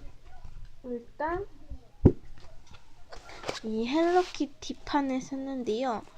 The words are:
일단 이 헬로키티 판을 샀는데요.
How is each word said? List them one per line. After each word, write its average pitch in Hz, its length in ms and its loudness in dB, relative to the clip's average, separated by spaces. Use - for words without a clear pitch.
일단 294 600 -2
이 220 240 0
헬로키티 339 960 2
판을 269 380 2
샀는데요. 262 800 0